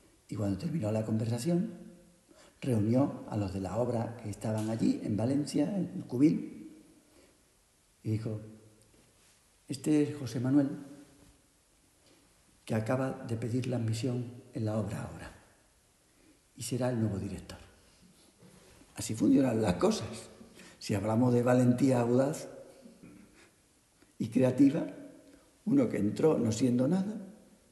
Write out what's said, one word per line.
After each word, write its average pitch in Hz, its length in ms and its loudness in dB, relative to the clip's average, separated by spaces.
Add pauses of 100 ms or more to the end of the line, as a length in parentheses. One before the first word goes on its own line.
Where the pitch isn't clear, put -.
(300)
y - 60 -10
cuando 101 220 0
terminó 147 340 -4
la 110 140 0
conversación, 123 680 0 (880)
reunió 123 680 2
a 117 80 -4
los 95 160 -2
de 95 80 -4
la 92 160 -6
obra 117 400 -2
que 110 120 -10
estaban 110 400 -4
allí, 151 340 0
en 110 120 -2
Valencia, 143 600 0
en - 200 -4
el - 80 -10
Cubil, - 480 2 (1500)
y 110 80 -4
dijo, 110 280 -4 (1300)
"Este 151 360 2
es 127 140 -4
José 127 220 -6
Manuel, 135 300 4 (2000)
que 117 100 -4
acaba 127 360 -2
de 117 240 -8
pedir 123 320 -2
la 123 100 -4
admisión 117 680 -4 (100)
en 110 120 -4
la 107 120 -2
obra 98 260 -4
ahora, - 280 -12 (1200)
y 117 80 -14
será 123 260 -2
el 120 100 -2
nuevo 98 200 -2
director". - 400 -10 (1400)
Así - 180 -8
funcionan 127 480 4
las 95 140 0
cosas. - 540 -2 (500)
Si - 140 -4
hablamos 110 400 2
de 120 100 4
valentía 123 580 6
audaz 131 460 2 (1700)
y 110 120 -4
creativa, 135 580 4 (800)
uno 123 240 4
que - 80 -2
entró 120 400 2
no 113 140 2
siendo 127 360 2
nada 190 300 0 (540)